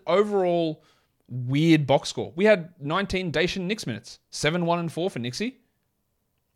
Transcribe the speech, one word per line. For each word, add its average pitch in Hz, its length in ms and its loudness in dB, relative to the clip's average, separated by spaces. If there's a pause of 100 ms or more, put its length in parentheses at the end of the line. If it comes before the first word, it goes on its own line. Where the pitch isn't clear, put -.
overall 175 760 0 (460)
weird 139 580 4
box 139 220 2
score. 104 260 -6
We 185 120 2
had 196 340 4
nineteen 185 500 -4
Daishen 170 320 -2
Nix 196 240 -6
minutes. - 340 -10 (100)
Seven, 165 360 -2
one 170 120 2
and 170 120 -4
four 175 200 -4
for 160 80 -10
Nixie. 123 400 -6 (960)